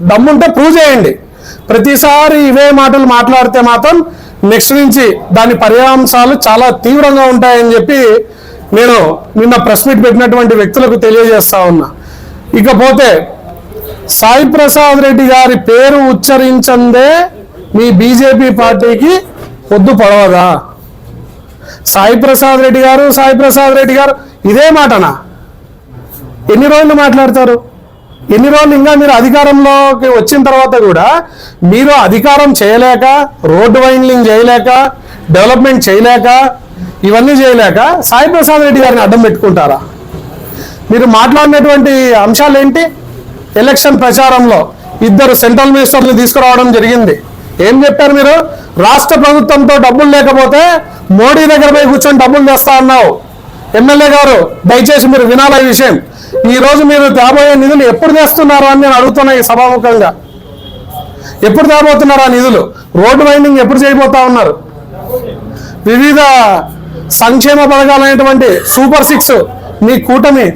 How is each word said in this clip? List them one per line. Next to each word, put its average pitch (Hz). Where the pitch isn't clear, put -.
దమ్ముంటే 247
ప్రూవ్ 320
చేయండి. 240
ప్రతిసారి 285
ఇవే 277
మాటలు 269
మాట్లాడితే 254
మాత్రం 240
నెక్స్ట్ 214
నుంచి 254
దాని 233
పర్యావసానాలు 254
చాలా 240
తీవ్రంగా 277
ఉంటాయని 240
చెప్పి 226
నేను 220
నిన్న 240
ప్రెస్ 220
మీట్ 240
పెట్టినటువంటి 240
వ్యక్తులకు 220
తెలియజేస్తా 220
ఉన్నా. 170
ఇకపోతే 233
సాయి 254
ప్రసాద్ 294
రెడ్డి 269
గారి 254
పేరు 262
ఉచ్చరించందే 262
మీ 233
బీజేపీ 254
పార్టీకి 233
పొద్దు 208
పడవదా? 190
సాయి 214
ప్రసాద్ 269
రెడ్డి 262
గారు, 262
సాయి 269
ప్రసాద్ 269
రెడ్డి 262
గారు 277
ఇదే 285
మాటనా? 220
ఎన్ని 262
రోజులు 302
మాట్లాడతారు? 254
ఎన్ని 247
రోజులు? 294
ఇంకా 285
మీరు 285
అధికారంలోకి 277
వచ్చిన 254
తర్వాత 262
కూడా 208
మీరు 240
అధికారం 285
చేయలేక, 254
రోడ్డు 208
వైండింగ్ 254
చేయలేక, 240
డెవలప్మెంట్ 240
చేయలేక, 240
ఇవన్నీ 233
చేయలేక 254
సాయి 262
ప్రసాద్ 302
రెడ్డి 277
గారిని 247
అడ్డం 220
పెట్టుకుంటారా? 170
మీరు 233
మాట్లాడినటువంటి 269
అంశాలు 277
ఏంటి? 277
ఎలక్షన్ 269
ప్రచారంలో 240
ఇద్దరు 233
సెంట్రల్ 247
మినిస్టర్లు 262
తీసుకురావడం 247
జరిగింది. 226
ఏం 247
చెప్పారు 285
మీరు? 277
"రాష్ట్ర 262
ప్రభుత్వంతో 285
డబ్బులు 262
లేకపోతే 277
మోడీ 277
దగ్గర 294
పోయి 285
కూర్చొని 277
డబ్బులు 269
తెస్తా 269
అన్నావు." 262
ఎమ్మెల్యే 285
గారు, 277
దయచేసి 247
మీరు 262
వినాలి 262
ఈ -
విషయం. 240
ఈ -
రోజు 285
మీరు 285
తేబోయే 285
నిధులు 277
ఎప్పుడు 302
తెస్తున్నారు 294
అని 277
నేను 269
అడుగుతున్నా 262
ఈ 254
సభాముఖంగా. 233
ఎప్పుడు 311
తేబోతున్నారు 294
ఆ 262
నిధులు? 247
రోడ్డు 262
వైండింగ్ 285
ఎప్పుడు 262
చేయబోతా 269
ఉన్నారు? 233
వివిధ 269
సంక్షేమ 269
పథకాలైనటువంటి 269
సూపర్ 277
సిక్స్ 285
మీ 233
కూటమి 269